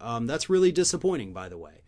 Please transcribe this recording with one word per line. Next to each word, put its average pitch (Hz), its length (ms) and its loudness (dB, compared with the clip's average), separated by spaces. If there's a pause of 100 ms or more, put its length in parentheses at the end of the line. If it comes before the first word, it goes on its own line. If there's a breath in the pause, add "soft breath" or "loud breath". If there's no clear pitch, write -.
Um, 117 260 -4
that's 151 220 -4
really 185 240 6
disappointing, 151 600 0
by 92 160 -10
the 87 100 -14
way, 80 300 -18